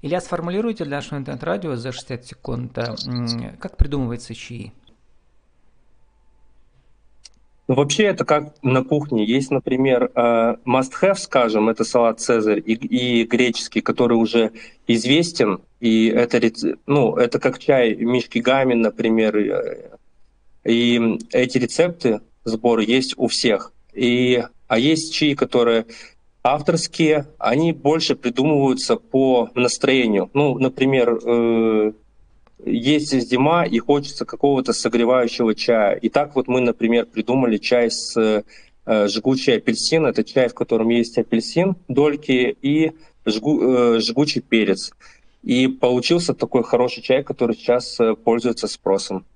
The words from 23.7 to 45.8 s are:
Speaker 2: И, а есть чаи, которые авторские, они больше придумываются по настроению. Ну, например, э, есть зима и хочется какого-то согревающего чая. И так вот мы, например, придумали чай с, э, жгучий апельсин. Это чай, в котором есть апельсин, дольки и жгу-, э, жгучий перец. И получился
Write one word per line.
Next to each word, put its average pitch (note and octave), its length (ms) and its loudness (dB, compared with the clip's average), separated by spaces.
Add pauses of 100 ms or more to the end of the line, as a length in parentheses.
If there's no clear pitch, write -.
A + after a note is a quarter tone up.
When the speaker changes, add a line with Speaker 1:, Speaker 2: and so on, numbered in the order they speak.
Speaker 2:
И, B2 500 0 (240)
а A2+ 100 0
есть D#3 360 0
чаи, D3+ 200 0
которые A#2 520 0 (580)
авторские, D3+ 840 0 (120)
они D3+ 320 0
больше D3 460 0
придумываются C3 800 0
по B2+ 580 0
настроению. B2 800 0
Ну, C#3+ 260 0
например, B2+ 680 2
э, A2+ 680 2 (720)
есть D3 460 0 (180)
зима D3 360 2
и - 140 -2
хочется C#3+ 460 -2
какого-то C3 480 0
согревающего A#2 800 0
чая. G#2+ 440 0
И - 120 -4
так C#3+ 260 0
вот C3 120 -2
мы, B2+ 140 0
например, A#2 460 0
придумали A#2+ 500 0
чай A#2+ 340 0
с, - 240 -8 (720)
э, G#2+ 220 2
жгучий B2+ 500 0
апельсин. D3+ 480 0
Это A#2 180 0
чай, B2+ 240 0
в A#2 60 -6
котором A2+ 360 0
есть A#2 280 0
апельсин, E3 580 0 (140)
дольки C#3 720 0
и D#3 320 0 (320)
жгу-, A#2+ 720 2
э, A2+ 40 2
жгучий A#2+ 420 -2
перец. - 520 0 (500)
И B2+ 240 2
получился C3 680 0